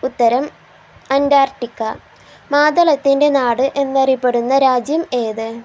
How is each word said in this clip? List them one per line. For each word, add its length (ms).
ഉത്തരം 420
അന്റാർട്ടിക്ക. 720
മാതളത്തിൻ്റെ 800
നാട് 340
എന്നറിയപ്പെടുന്ന 840
രാജ്യം 440
ഏത്? 340